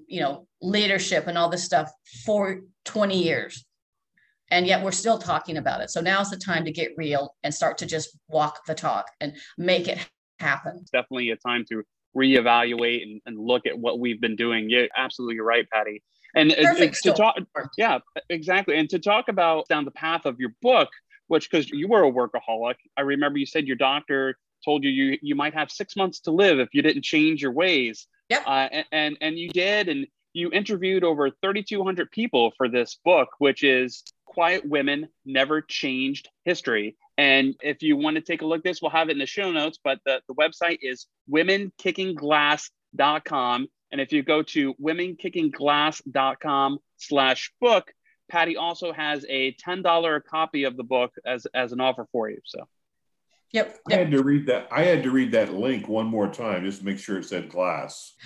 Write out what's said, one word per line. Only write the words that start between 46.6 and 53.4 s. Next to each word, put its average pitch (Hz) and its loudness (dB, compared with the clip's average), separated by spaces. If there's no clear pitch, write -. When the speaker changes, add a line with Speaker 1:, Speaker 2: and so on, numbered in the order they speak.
Speaker 2:
slash 135 0
book, 233 4
Patty 170 0
also 170 -4
has 147 -4
a 135 -2
ten 180 -6
dollar 165 2
copy 156 -2
of 127 -2
the 127 -8
book 123 0
as, 123 -6
as 123 -2
an 123 -6
offer 123 0
for 110 -4
you. 107 -12
So. - -16